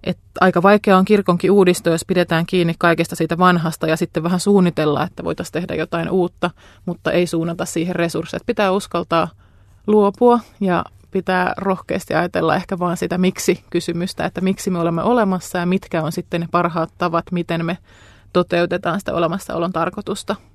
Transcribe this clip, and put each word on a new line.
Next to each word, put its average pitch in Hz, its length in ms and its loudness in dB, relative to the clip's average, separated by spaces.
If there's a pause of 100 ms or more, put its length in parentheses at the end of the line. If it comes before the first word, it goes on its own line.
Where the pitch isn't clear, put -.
että - 180 -6 (180)
aika 180 220 4
vaikea 202 340 6
on 185 80 6
kirkonkin 185 460 2
uudistua, 180 420 4
jos 165 120 -2
pidetään 170 420 0
kiinni 170 320 0
kaikesta 170 380 0
siitä 165 220 -2
vanhasta 170 480 2
ja 156 100 0
sitten 165 260 -4
vähän 180 180 0
suunnitella, 160 640 2
että 175 200 -10
voitaisiin - 280 -6
tehdä 170 220 -6
jotain 165 360 -4
uutta, 175 400 -2 (360)
mutta - 260 -4
ei 175 140 2
suunnata 170 380 -4
siihen 175 320 -4
resursseja. 170 400 -4
Että - 100 -8
pitää 208 240 0
uskaltaa 175 580 -2 (580)
luopua 214 540 4 (200)
ja 180 240 0 (260)
pitää 185 460 0
rohkeasti 190 580 -4
ajatella 165 420 0
ehkä 185 220 -4
vaan 180 180 -2
sitä 180 220 -4
miksi-kysymystä, 180 1040 -2
että - 160 -4
miksi 190 300 -2
me 180 80 -2
olemme 170 240 0
olemassa 196 560 0
ja 175 80 -2
mitkä 180 360 -2
on 156 100 -4
sitten 170 280 -6
ne 165 100 -6
parhaat 170 480 -2
tavat, 165 340 -2
miten 170 320 -2
me 165 140 -4 (540)
toteutetaan 180 680 0
sitä - 140 -6
olemassaolon 170 580 -2
tarkoitusta 190 640 -4 (180)